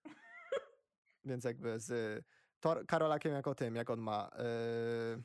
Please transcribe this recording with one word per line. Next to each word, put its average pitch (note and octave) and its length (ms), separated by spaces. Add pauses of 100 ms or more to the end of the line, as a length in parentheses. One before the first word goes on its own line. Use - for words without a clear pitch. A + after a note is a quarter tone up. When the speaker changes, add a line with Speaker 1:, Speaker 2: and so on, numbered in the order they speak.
Speaker 1:
<laughs> - 1200
Speaker 2:
Więc B2 180
jakby A#2+ 360
z A2+ 440 (360)
Tor-, D#3+ 260
Karolakiem D#3 480
jako C#3 220
tym, A#2 200
jak A#2 140
on A#2 100
ma, G#2+ 380
yy, A#2 880